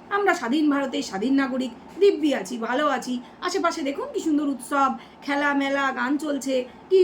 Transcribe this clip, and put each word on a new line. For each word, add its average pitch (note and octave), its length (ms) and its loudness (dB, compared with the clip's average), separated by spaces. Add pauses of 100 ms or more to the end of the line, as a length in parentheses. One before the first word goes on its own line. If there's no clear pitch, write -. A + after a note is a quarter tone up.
(180)
আমরা G4 220 2
স্বাধীন C#4+ 340 0
ভারতে C#4 240 -2 (120)
স্বাধীন A3 320 0
নাগরিক, B3+ 300 -2 (300)
দিব্যি D#4 300 4 (100)
আছি, G#3+ 140 -8 (120)
ভালো B3+ 180 0 (120)
আছি। B3 160 -6 (340)
আশেপাশে E4+ 420 -2
দেখুন A4 240 -4
কি G#4 140 -2
সুন্দর D4 280 2
উৎসব, C4+ 360 0 (340)
খেলা C#4+ 240 0 (120)
মেলা, C#4 240 0 (140)
গান B3 120 -2 (120)
চলছে, C#4 320 -2 (340)
কি F#4 140 6